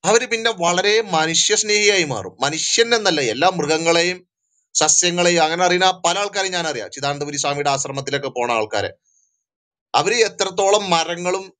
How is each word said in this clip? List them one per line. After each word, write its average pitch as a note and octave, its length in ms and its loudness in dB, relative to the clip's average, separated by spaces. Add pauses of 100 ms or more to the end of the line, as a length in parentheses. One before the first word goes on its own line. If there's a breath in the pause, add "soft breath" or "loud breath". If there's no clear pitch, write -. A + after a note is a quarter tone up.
അവര് A#3 220 4
പിന്നെ A3+ 240 0
വളരെ F#3 500 2
മനുഷ്യസ്നേഹിയായി G3+ 1000 2
മാറും. B2 380 -6
മനുഷ്യൻ E3 540 0
എന്നല്ല, F#3 260 0
എല്ലാ B2+ 280 2
മൃഗങ്ങളെയും E3+ 800 0 (460)
സസ്യങ്ങളെയും F3 720 2
അങ്ങനെ E3+ 220 0
അറിയുന്ന F3+ 400 2
പല F3 140 2
ആൾക്കാരെയും G3 340 -4
ഞാൻ E3+ 140 -4
അറിയാം. A2+ 240 -6
ചിദാനന്ദപുരി C#3+ 460 -6
സ്വാമിയുടെ C#3+ 320 -2
ആശ്രമത്തിലൊക്കെ C#3 580 -4
പോണ A#2+ 240 -4
ആൾക്കാരെ, G#2+ 420 -2 (1000)
അവര് F3 200 2
എത്രത്തോളം G3 760 0
മരങ്ങളും F3 720 -2